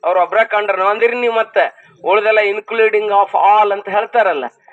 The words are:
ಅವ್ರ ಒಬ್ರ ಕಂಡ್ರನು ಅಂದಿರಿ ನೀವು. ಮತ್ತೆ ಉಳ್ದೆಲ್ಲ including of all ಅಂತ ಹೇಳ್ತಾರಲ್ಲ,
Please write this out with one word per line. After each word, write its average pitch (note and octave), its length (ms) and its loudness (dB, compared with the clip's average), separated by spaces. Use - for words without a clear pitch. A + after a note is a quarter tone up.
ಅವ್ರ F3+ 140 0
ಒಬ್ರ F3+ 260 2
ಕಂಡ್ರನು G3+ 420 -2
ಅಂದಿರಿ A3+ 300 0
ನೀವು. A#3+ 200 -2
ಮತ್ತೆ G#3+ 520 -2
ಉಳ್ದೆಲ್ಲ G#3+ 340 2
including G#3+ 680 0
of G3+ 240 2
all G3+ 420 2
ಅಂತ G3+ 160 -8
ಹೇಳ್ತಾರಲ್ಲ, G3 560 -2